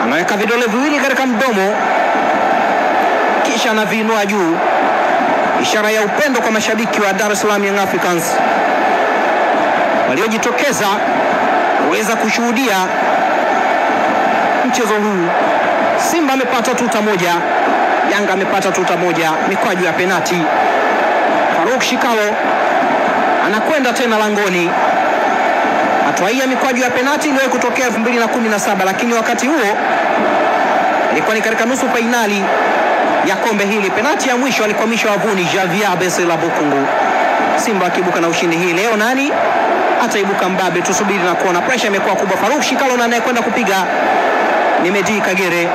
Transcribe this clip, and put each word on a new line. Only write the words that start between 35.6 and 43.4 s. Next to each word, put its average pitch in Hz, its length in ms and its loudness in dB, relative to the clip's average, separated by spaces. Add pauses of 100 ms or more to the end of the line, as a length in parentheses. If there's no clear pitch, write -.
Besela 175 380 0
Bukungu. 147 500 0 (680)
Simba 196 300 0
akibuka 180 360 0
na 170 60 0
ushindi 165 300 0
hii 175 160 0
leo, 214 240 0
nani 262 340 0 (720)
ataibuka 196 460 0
mbabe? 185 320 0
Tusubiri 196 380 0
na 180 140 0
kuona. 175 280 0
Pressure 226 260 -2
imekuwa 196 280 0
kubwa. 190 220 -2
Farouk 247 260 0
Shikalo 262 340 0
na 240 80 2
anayekwenda 233 360 0